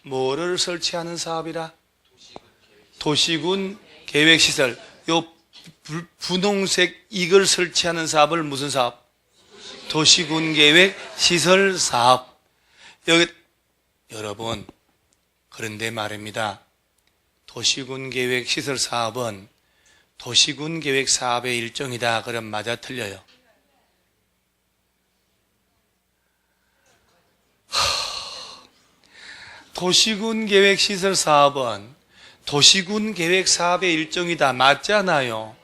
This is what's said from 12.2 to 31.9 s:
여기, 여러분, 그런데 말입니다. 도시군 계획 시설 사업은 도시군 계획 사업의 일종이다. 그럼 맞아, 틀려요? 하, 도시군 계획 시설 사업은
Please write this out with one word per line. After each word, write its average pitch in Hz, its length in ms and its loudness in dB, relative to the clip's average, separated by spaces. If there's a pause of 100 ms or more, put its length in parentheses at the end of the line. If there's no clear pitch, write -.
여기, 170 200 4 (840)
여러분, 107 540 -8 (840)
그런데 110 420 -8
말입니다. 107 680 -8 (880)
도시군 131 640 -6
계획 123 360 -4
시설 135 300 -6
사업은 113 720 -6 (680)
도시군 147 600 -2
계획 135 300 0
사업의 123 480 -2
일종이다. 117 680 -4
그럼 117 220 -8
맞아, 107 300 -6
틀려요? 117 440 -10 (4000)
하, - 920 -6 (1120)
도시군 220 720 0
계획 196 340 6
시설 190 360 0
사업은 135 800 2 (500)